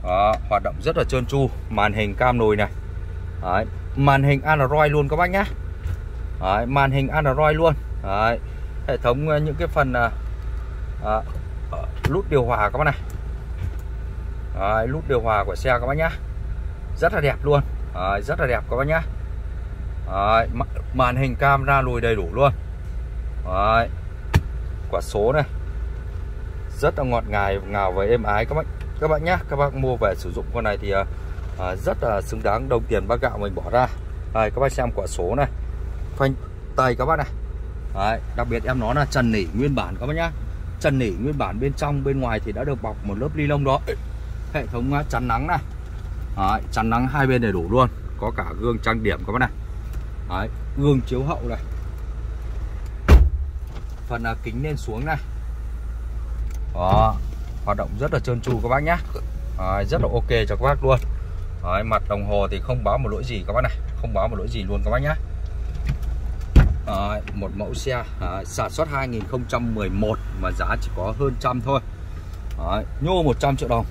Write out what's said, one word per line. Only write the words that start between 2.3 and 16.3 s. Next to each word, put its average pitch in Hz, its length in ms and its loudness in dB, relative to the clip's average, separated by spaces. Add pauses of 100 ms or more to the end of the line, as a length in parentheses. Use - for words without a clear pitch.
nồi 110 180 6
này. 104 140 2 (720)
Đấy, 92 240 2 (300)
màn 139 280 6
hình 139 180 4
Android 151 500 4
luôn 143 180 4
các 151 60 2
bác 175 140 4
nhá. 196 140 2 (960)
Đấy, 101 240 2
màn 135 260 4
hình 135 160 2
Android 151 500 4
luôn. 160 160 6 (300)
Đấy, 107 360 2 (480)
hệ 139 100 0
thống, 135 320 2
ờ, 151 80 4
những 151 180 0
cái 165 120 -2
phần, 135 260 2
ờ, 120 180 4 (920)
ờ, 107 200 0 (480)
ờ, - 140 -6 (240)
nút 180 200 2
điều 131 160 4
hòa 110 240 4
các 123 80 -2
bác 143 60 2
này. 143 120 4 (1600)
Đấy, 110 280 2
nút 139 200 -2
điều 127 140 2
hòa 107 220 2
của 95 120 -2
xe 123 240 2
các 120 80 -2
bác 143 100 0
nhá. 160 120 2 (880)